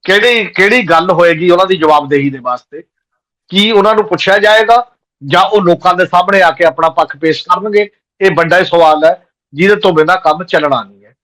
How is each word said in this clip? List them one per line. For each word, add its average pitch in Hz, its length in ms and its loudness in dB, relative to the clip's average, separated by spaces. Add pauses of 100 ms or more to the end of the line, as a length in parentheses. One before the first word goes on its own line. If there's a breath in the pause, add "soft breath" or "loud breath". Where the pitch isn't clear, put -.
ਕਿਹੜੀ, 214 420 0
ਕਿਹੜੀ 208 360 0
ਗੱਲ 170 300 0
ਹੋਏਗੀ 170 380 0
ਉਹਨਾਂ 180 160 2
ਦੀ 185 120 -2
ਜਵਾਬਦੇਹੀ 147 520 0
ਦੇ 131 100 -12
ਵਾਸਤੇ? 123 440 -10 (640)
ਕੀ 202 220 -2
ਉਹਨਾਂ 214 240 2
ਨੂੰ 208 120 -2
ਪੁੱਛਿਆ 190 300 0
ਜਾਏਗਾ 220 540 2 (340)
ਜਾਂ 175 180 0
ਉਹ 208 180 0
ਲੋਕਾਂ 175 320 0
ਦੇ 180 120 0
ਸਾਹਮਣੇ 185 360 0
ਆ 165 100 4
ਕੇ 170 140 -2
ਆਪਣਾ 165 240 0
ਪੱਖ 160 280 -4
ਪੇਸ਼ 156 260 -4
ਕਰਨਗੇ? 208 460 -2 (320)
ਇਹ 190 140 2
ਵੱਡਾ 165 240 0
ਹੀ 185 60 0
ਸਵਾਲ 156 400 2
ਹੈ 170 220 -2 (260)
ਜਿਹਦੇ 190 220 2
ਤੋਂ 185 180 0
ਬਿਨਾਂ 160 240 0
ਕੰਮ 160 260 -2
ਚੱਲਣਾ 147 400 -2
ਨਹੀਂ 101 220 -20
ਹੈ 110 180 -20